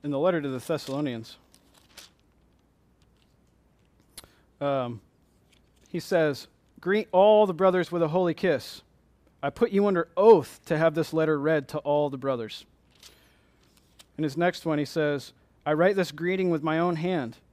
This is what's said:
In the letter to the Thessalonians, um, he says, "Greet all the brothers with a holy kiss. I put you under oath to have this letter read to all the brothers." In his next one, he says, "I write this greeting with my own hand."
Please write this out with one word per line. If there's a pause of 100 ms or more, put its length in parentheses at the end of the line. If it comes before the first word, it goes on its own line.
In
the
letter
to
the
Thessalonians, (3250)
um, (880)
he
says, (340)
"Greet
all
the
brothers
with
a
holy
kiss. (600)
I
put
you
under
oath
to
have
this
letter
read
to
all
the
brothers." (1500)
In
his
next
one,
he
says, (320)
"I
write
this
greeting
with
my
own
hand." (140)